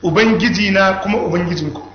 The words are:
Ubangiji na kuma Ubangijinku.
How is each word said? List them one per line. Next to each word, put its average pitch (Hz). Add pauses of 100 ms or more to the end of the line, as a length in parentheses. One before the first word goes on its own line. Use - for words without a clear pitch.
Ubangiji 202
na 190
kuma 208
Ubangijinku. 160 (120)